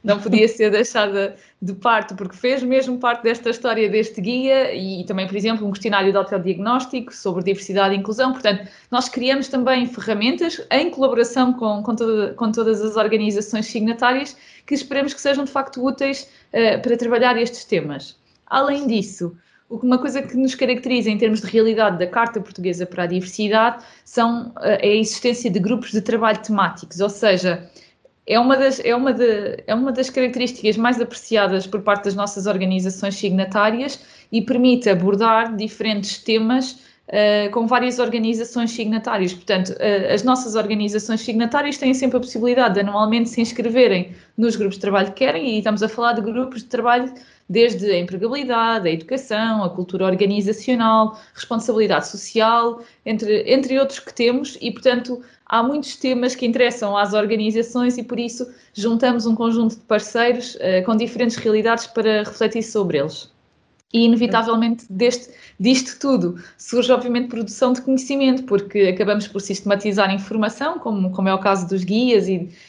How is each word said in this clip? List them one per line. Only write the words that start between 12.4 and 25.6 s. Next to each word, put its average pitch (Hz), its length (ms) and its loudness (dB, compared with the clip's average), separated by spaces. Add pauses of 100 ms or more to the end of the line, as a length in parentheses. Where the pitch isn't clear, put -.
todas 220 300 0
as 214 140 -4
organizações 214 720 0
signatárias, 247 720 -2 (300)
que 285 80 0
esperamos 277 380 -4
que - 80 -16
sejam, 285 220 0
de 262 60 -6
facto, 269 340 -4
úteis, 269 460 -2 (240)
eh, 226 240 4
para 240 200 0
trabalhar 240 380 2
estes 233 300 -4
temas. 147 500 -4 (300)
Além 277 400 0
disso, 190 500 -4 (320)
o 226 120 -10
que, 247 80 -2
uma 247 100 4
coisa 262 240 -2
que 247 160 -6
nos 262 160 0
caracteriza 247 560 0
em 214 80 0
termos 214 240 2
de - 60 -10
realidade 220 500 2
da 180 80 0
Carta 226 340 -2
Portuguesa 180 460 -6
para 180 180 -6
a 170 40 -2
Diversidade 214 760 0 (200)
são, 233 580 -2
eh, 202 280 2
é - 20 6
a 214 40 4
existência 233 540 0
de 180 80 0
grupos 214 340 -2